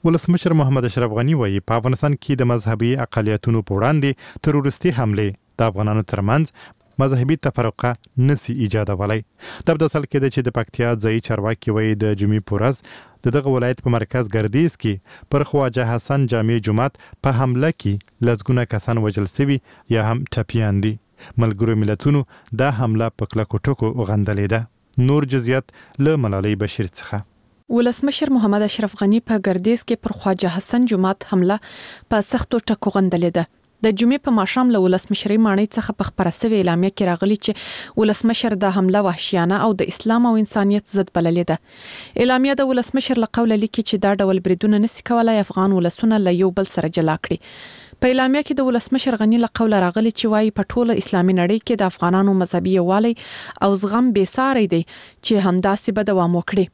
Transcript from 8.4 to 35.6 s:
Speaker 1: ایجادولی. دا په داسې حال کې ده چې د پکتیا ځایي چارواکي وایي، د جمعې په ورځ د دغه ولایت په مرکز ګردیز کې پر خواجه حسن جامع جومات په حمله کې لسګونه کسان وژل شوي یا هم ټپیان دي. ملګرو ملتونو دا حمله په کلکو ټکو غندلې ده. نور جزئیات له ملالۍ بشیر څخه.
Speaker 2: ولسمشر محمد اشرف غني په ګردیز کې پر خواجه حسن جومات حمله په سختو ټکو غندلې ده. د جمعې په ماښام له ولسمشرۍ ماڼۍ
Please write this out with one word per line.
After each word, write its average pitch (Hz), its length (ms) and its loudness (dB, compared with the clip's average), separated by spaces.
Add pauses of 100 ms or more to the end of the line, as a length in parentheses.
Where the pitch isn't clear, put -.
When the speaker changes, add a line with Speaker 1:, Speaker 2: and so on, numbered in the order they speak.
Speaker 1:
ایجادولی. 101 520 -2 (480)
دا 165 80 4
په 156 80 0
داسې 156 160 0
حال 143 80 -4
کې 147 160 -2
ده 139 120 0
چې 143 120 0
د 123 140 -2
پکتیا 120 340 -2
ځایي 110 360 0
چارواکي 107 460 -2
وایي، 110 280 0
د 107 180 0
جمعې 104 240 0
په 101 140 -2
ورځ 127 160 0 (500)
د 123 140 0
دغه 135 180 0
ولایت 123 320 -2
په 117 80 2
مرکز 110 400 -4
ګردیز 117 480 0
کې - 480 -6
پر 143 180 0
خواجه 127 400 0
حسن 131 440 -2
جامع 113 340 0
جومات 117 340 -2 (240)
په 127 140 2
حمله 131 320 0
کې - 180 -4 (380)
لسګونه 117 420 0
کسان 113 320 -2
وژل 104 320 -2
شوي 139 240 0 (380)
یا 107 120 0
هم 117 80 -2 (160)
ټپیان 107 500 0
دي. 107 140 -2 (460)
ملګرو 110 420 0
ملتونو 139 400 0 (380)
دا 139 180 2
حمله 113 400 0
په - 120 -8
کلکو 110 340 -2
ټکو 117 280 -2
غندلې 101 580 -2
ده. 113 120 -2 (420)
نور 143 240 0
جزئیات 131 480 -2 (240)
له 151 220 2
ملالۍ 98 400 -2
بشیر - 320 -6
څخه. - 280 -10 (480)
Speaker 2:
ولسمشر 269 560 0
محمد 208 340 2
اشرف 208 340 -2
غني 202 200 2 (100)
په 214 180 0
ګردیز 196 400 0
کې 233 160 -2
پر 220 160 -6
خواجه 190 380 0
حسن 240 340 0
جومات 190 400 0
حمله 185 240 2 (580)
په 208 140 0
سختو - 320 -2 (100)
ټکو 208 280 -2
غندلې 175 420 2
ده. 165 40 0 (440)
د 220 140 2
جمعې 247 260 2
په 254 100 2
ماښام 247 380 0
له 196 100 4
ولسمشرۍ 196 640 0
ماڼۍ 202 200 2 (100)